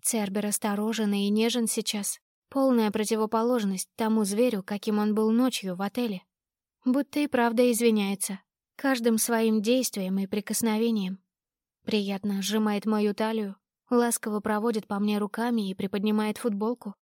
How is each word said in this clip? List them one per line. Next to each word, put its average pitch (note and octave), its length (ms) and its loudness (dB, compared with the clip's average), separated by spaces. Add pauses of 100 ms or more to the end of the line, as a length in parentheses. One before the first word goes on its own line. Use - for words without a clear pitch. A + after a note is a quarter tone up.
Цербер G#3 440 -2
осторожен G#3 680 -2
и G3+ 140 0
нежен A3+ 380 0
сейчас, - 540 -4 (280)
полная B3 420 2
противоположность G#3+ 1040 0
тому A3 280 2
зверю, G#3 380 0
каким G#3+ 360 -4
он G#3+ 160 0
был A3 160 2
ночью A#3 460 0
в F#3+ 60 -6
отеле. G3+ 400 -4 (640)
Будто C4 360 0
и D4 60 2
правда B3 460 4
извиняется, G#3 680 0 (360)
каждым A#3+ 420 2
своим A3+ 440 2
действием G3+ 560 2
и G3 80 0
прикосновением. G#3+ 920 0 (680)
Приятно G3 580 -2
сжимает G#3 440 0
мою G#3 280 2
талию, A3 420 -4 (340)
ласково A#3 500 2
проводит G#3+ 460 -2
по G3+ 120 -4
мне G#3 200 2
руками G#3+ 520 -2
и F#3 40 -4
приподнимает G#3+ 640 -2
футболку. G#3+ 560 -4 (140)